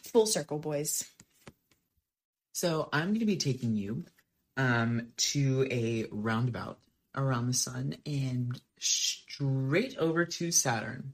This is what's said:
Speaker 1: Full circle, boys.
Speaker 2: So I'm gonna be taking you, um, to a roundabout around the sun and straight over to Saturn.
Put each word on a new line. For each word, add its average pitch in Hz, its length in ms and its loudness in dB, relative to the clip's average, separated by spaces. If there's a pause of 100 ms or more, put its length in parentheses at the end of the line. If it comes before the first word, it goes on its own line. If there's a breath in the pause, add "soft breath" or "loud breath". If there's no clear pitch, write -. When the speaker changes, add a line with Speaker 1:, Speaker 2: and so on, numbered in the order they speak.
Speaker 1:
Full 220 240 6
circle, 151 320 -2
boys. 151 440 -2 (1500)
Speaker 2:
So 160 380 0
I'm 170 220 0
gonna 226 120 0
be 196 120 4
taking 120 380 0
you, 107 280 -2 (540)
um, 117 500 2 (100)
to 135 540 2
a 117 400 0
roundabout 110 680 -2 (360)
around 127 320 0
the 127 60 0
sun 131 420 -4 (100)
and 131 540 -2 (180)
straight 139 1200 0
over 165 280 2
to 170 260 -4
Saturn. 127 640 0